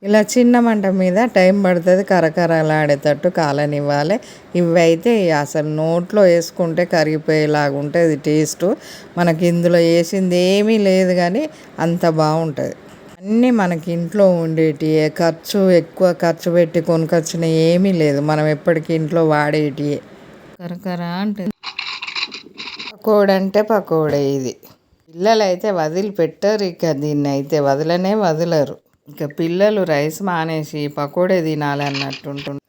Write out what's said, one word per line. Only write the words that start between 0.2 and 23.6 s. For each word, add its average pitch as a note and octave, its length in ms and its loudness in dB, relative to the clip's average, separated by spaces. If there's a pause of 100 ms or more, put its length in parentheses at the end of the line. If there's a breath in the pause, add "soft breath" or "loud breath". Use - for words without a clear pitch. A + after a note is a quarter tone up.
చిన్న A#3+ 240 4 (100)
మంట G#3+ 200 0 (120)
మీద F#3 220 2 (160)
టైమ్ F#3+ 300 4
పడుతుంది F3+ 440 2
కరకరలాడేటట్టు D#3 1300 2
కాలనివ్వాలి. D3 760 0 (440 loud breath)
ఇవైతే E3+ 540 0 (260)
అసలు D3+ 300 -4 (100)
నోట్లో F3 420 -2 (100)
వేసుకుంటే E3+ 600 -2
కరిగిపోయేలాగా D3+ 920 0
ఉంటుంది D#3 360 0 (100)
టేస్ట్. D3+ 380 0 (520 loud breath)
మనకి E3+ 340 0
ఇందులో E3+ 360 2
వేసింది F3 500 0 (140)
ఏమీ G#3 240 2 (140)
లేదు F#3 320 2
కానీ F#3 220 0 (420 loud breath)
అంత E3+ 200 0 (160)
బాగుంటుంది. D#3 540 -2 (420)
అన్నీ A3+ 340 0 (100)
మనకి F3 360 -2
ఇంట్లో F3 300 2 (160)
ఉండేటివే, D#3 600 0 (200)
ఖర్చు E3 360 -2 (220)
ఎక్కువ F3+ 260 0 (160)
ఖర్చు E3 280 0
పెట్టి E3+ 280 2 (120)
కొనుకొచ్చిన E3 520 0 (220)
ఏమీ F#3 280 2 (100)
లేదు, C#3+ 180 2 (100)
మనం D3+ 240 0
ఎప్పటికీ D#3+ 460 -2
ఇంట్లో E3 220 0 (100)
వాడేటివే. D3 680 -2 (640)
కరకర F3 420 -10 (220)
అంటుంది. G3+ 280 -6 (1400)
పకోడీ G#3 520 2
అంటే G3 200 0 (120)